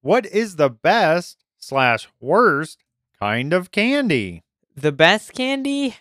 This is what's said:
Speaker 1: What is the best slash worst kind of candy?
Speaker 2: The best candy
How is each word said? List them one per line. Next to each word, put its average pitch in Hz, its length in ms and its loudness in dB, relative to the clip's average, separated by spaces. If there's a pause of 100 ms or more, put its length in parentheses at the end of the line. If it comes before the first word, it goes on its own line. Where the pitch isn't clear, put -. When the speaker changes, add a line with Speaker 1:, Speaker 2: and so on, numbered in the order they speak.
Speaker 1:
What 208 240 0
is 202 300 -4
the 147 140 2
best 170 720 0 (140)
slash 127 500 0 (120)
worst 156 640 0 (360)
kind 120 340 -2
of 180 180 -2
candy? 202 720 -2 (320)
Speaker 2:
The 147 160 -2
best 165 420 2
candy 269 680 -4